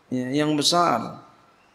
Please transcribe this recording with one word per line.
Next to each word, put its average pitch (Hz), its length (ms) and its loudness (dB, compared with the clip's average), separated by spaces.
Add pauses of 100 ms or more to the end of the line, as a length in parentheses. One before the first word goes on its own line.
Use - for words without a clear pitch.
ya, 127 240 -4
yang 151 240 2
besar, 143 720 0 (460)